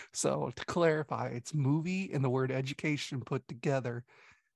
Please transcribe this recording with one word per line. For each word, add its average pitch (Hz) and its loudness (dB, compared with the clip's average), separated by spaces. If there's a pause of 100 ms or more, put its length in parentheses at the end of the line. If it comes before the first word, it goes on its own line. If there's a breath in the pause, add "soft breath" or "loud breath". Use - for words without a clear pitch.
(120 loud breath)
So 139 0
to - -8
clarify, 156 2
it's 123 -8
Movie 160 2
and 135 2
the 127 4
word 131 2
Education 135 -2
put - -4
together, 120 -2 (520 soft breath)